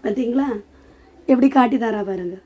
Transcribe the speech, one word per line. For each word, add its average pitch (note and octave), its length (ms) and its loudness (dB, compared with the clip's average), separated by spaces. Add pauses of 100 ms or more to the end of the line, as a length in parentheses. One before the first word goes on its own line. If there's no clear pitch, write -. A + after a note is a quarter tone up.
பாத்தீங்களா A#3+ 420 -2 (840)
எப்படி C4+ 260 4
காட்டி B3 260 2
தரா G#3+ 260 -2
பாருங்க. F3+ 380 -6